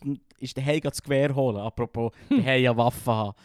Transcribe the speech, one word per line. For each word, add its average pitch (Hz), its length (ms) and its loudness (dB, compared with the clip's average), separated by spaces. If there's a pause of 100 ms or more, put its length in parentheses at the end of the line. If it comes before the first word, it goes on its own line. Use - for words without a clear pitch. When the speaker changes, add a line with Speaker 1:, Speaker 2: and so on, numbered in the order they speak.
Speaker 1:
und 139 180 -6 (180)
ist - 180 -10
daheim 147 260 0
das - 200 -6
Gewehr 143 320 2
holen. 127 240 0
Apropos, 117 540 -6 (160)
Speaker 2:
Hm. 277 100 4
Speaker 1:
daheim 131 240 2
ja 120 140 4
Waffen 120 360 2
haben. 104 220 -2 (100)